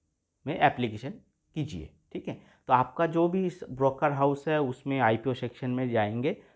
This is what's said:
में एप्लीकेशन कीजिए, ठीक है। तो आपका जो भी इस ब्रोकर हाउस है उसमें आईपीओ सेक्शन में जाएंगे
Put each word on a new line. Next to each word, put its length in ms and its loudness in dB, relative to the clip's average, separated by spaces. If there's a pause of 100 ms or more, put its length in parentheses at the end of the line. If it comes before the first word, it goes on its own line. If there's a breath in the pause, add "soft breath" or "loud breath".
(480)
में 120 -4
एप्लीकेशन 500 0 (440)
कीजिए, 400 -8 (200)
ठीक 140 -10
है। 260 -12 (140)
तो 60 2
आपका 320 2
जो 240 2
भी 160 0
इस 240 -6
ब्रोकर 420 2
हाउस 360 0
है 140 2
उसमें 380 -2
आईपीओ 340 2
सेक्शन 360 -6
में 200 -2
जाएंगे 440 0 (220 loud breath)